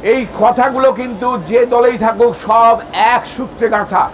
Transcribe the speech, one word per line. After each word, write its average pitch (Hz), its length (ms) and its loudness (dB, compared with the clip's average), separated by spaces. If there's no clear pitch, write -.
এই 262 80 0
কথাগুলো 247 460 2
কিন্তু 247 280 -6
যে 233 100 2
দলেই 240 320 2
থাকুক, 226 260 2
সব 226 300 4
এক - 80 0
সূত্রে 233 380 -6
গাঁথা। 196 300 -2